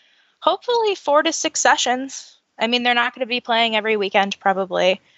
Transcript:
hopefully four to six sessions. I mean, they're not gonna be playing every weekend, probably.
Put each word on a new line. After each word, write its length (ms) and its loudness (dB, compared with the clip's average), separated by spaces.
hopefully 560 0
four 260 2
to 100 0
six 280 -4
sessions. 760 0
I 80 -2
mean, 160 0
they're 140 2
not 180 0
gonna 140 -6
be 140 -4
playing 340 0
every 200 0
weekend, 440 -2
probably. 600 0